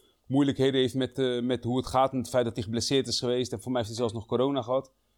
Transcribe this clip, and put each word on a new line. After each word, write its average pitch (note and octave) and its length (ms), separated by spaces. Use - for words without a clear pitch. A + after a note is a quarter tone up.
moeilijkheden C3+ 540
heeft B2+ 140
met, C3 240
eh, B2+ 220
met A#2+ 240
hoe A#2+ 120
het B2 100
gaat. C3 260
En C3+ 60
het A#2 100
feit B2 160
dat A2+ 100
hij - 100
geblesseerd A#2 420
is A#2+ 120
geweest. B2 340
En A2+ 100
voor B2+ 100
mij B2 80
heeft A2 120
hij A2+ 80
zelfs A#2 140
nog A2+ 120
corona C3 360
gehad. B2+ 300